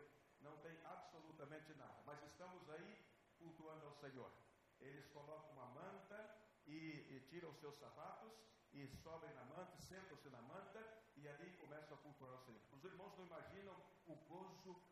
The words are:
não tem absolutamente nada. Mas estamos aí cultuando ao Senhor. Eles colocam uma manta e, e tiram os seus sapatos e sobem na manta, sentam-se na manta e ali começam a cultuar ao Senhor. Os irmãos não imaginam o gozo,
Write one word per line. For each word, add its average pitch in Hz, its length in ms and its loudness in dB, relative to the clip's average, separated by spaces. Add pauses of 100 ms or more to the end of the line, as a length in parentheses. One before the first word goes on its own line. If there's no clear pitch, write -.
(400)
não 147 180 0
tem 160 160 0 (100)
absolutamente 156 880 0
nada. 123 320 -2
Mas 147 160 2
estamos 180 480 0
aí 196 340 2 (340)
cultuando 156 460 0
ao 143 100 2
Senhor. 131 380 2 (480)
Eles 143 280 0
colocam 156 440 0
uma 131 140 0
manta 190 520 2 (480)
e, 151 120 4 (360)
e 131 140 0
tiram 170 220 2
os 139 80 -2
seus 147 200 2
sapatos 165 540 0 (400)
e 139 160 4
sobem 160 460 2
na 127 100 0
manta, 175 340 2
sentam-se 165 520 -2
na 120 120 0
manta 196 380 2 (360)
e 143 120 0
ali 156 300 0
começam 151 380 0
a 131 40 -4
cultuar 135 320 -2
ao 127 80 0
Senhor. 113 220 -2 (100)
Os 139 120 -2
irmãos 185 320 0
não 185 100 0
imaginam 175 500 2 (300)
o 160 80 2
gozo, 180 760 0